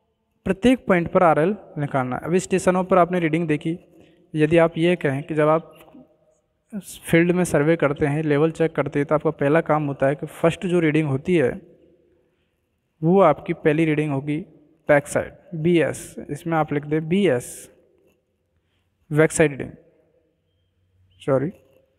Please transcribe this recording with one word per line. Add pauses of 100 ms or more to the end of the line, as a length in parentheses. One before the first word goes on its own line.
(460)
प्रत्येक
पॉइंट
पर
आरएल (220)
निकालना
है।
अभी
स्टेशनों
पर
आपने
रीडिंग
देखी, (560)
यदि
आप
ये
कहें
कि
जब
आप (1400)
फील्ड
में
सर्वे
करते
हैं,
लेवल
चेक
करते
हैं,
तो
आपका
पहला
काम
होता
है
कि
फर्स्ट
जो
रीडिंग
होती
है (1500)
वो
आपकी
पहली
रीडिंग
होगी (500)
बैक
साइड, (280)
बीएस, (140)
इसमें
आप
लिख
दें
बीएस, (1400)
बैक
साइड
रीडिंग, (1500)
सॉरी, (480)